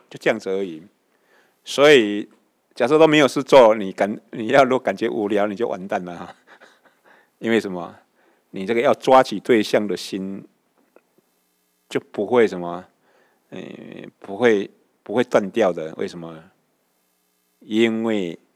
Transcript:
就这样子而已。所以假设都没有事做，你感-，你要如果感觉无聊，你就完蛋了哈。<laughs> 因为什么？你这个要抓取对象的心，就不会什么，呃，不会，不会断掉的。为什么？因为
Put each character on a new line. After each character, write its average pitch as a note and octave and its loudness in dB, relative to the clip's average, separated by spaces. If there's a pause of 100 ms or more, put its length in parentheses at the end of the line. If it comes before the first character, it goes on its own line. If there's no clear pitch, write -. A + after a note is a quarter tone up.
就 - -20
这 D3+ 0
样 A2+ 0
子 G2 -8
而 G3 -4
已。 D#2+ -10 (840)
所 D3 4
以 G#2 2 (500)
假 A#2+ 0
设 D3 2
都 D#3+ 6
没 D3+ 4
有 C#3+ 6
事 C#3 -2
做， A#2+ 8
你 G2 -6
感-， G2+ -4 (100)
你 A#2+ -8
要 C3+ 4
如 B2+ 2
果 C3 0
感 A#2+ -4
觉 A2+ -4
无 G#2 -4
聊， G#2 0
你 G2 -10
就 A2+ -4
完 G2 -8
蛋 G#2 -6
了 F2 -14
哈。 F2 -18 (500)
<laughs> - -20
因 A2+ -4
为 A2+ 2
什 G2+ -4
么？ F2+ -12 (580)
你 F#2+ -10
这 G#2 -4
个 A#2 -2
要 C3 2
抓 C3 4
取 G#2+ -2
对 A#2 2
象 G#2+ -2
的 F#2+ -6
心， G2 -10 (1400)
就 C3+ -6
不 - -10
会 A2+ 2
什 F#2 -4
么， F2 -10 (680)
呃， - -16 (600)
不 G2 -16
会， A2 2 (320)
不 G#2+ -12
会 A#2+ 0
断 G#2 0
掉 G2+ 0
的。 D#2+ -10
为 G2 -8
什 F2+ -12
么？ E2 -16 (1200)
因 A2+ -2
为 G2+ -4 (180)